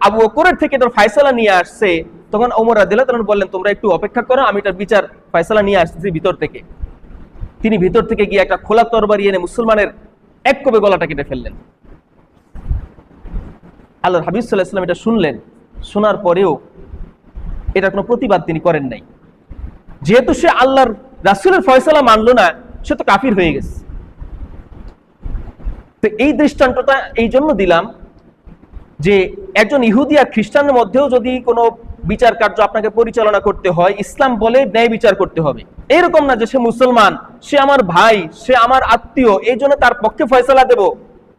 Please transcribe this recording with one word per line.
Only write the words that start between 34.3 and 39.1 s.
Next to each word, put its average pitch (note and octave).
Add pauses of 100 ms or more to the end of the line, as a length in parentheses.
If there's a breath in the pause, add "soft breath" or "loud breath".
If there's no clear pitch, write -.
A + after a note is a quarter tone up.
বলে A#3
ন্যায় A3+
বিচার A3
করতে F3+
হবে। C3 (280)
এরকম E4
না C4+
যে A3+
সে A#3
মুসলমান, A#3 (240)
সে -
আমার C#4
ভাই, F#3
সে -
আমার B3
আত্মীয়, A#3